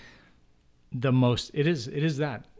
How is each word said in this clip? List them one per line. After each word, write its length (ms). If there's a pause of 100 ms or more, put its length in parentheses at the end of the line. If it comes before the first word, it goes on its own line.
(920)
the 200
most, 420
it 140
is, 200
it 160
is 140
that. 280 (140)